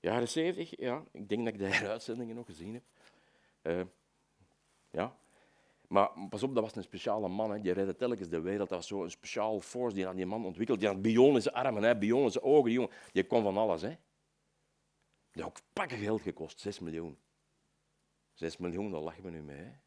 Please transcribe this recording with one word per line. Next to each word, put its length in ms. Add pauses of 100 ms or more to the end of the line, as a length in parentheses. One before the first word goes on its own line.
Jaren 280
zeventig, 520
ja. 320
Ik 160
denk 160
dat 100
ik 60
de 60
heruitzendingen 680
nog 100
gezien 280
heb. 80 (800)
Eh, 180 (1080)
ja. 260 (720)
Maar 220 (180)
pas 140
op, 120
dat 80
was 140
een 60
speciale 460
man, 220
hè. 100
Die 120
redde 240
telkens 320
de 120
wereld. 280
Dat 100
was 80
zo 160
een 80
speciaal 500
force 340
die 120
aan 100
die 100
man 180
ontwikkeld. 340
Die 100
had 140
bionische 500
armen, 300
hè, 160
bionische 440
ogen. 220
Die 80
jongen, 180 (220)
die 140
kon 160
van 140
alles, 260
hè. 60
Dat 100 (1300)
heeft 160
ook 120 (140)
pakken 260
geld 220
gekost, 400
zes 180
miljoen. 400 (1120)
Zes 240
miljoen, 340
daar 100
lachen 220
we 80
nu 120
mee, 140
hè. 160 (140)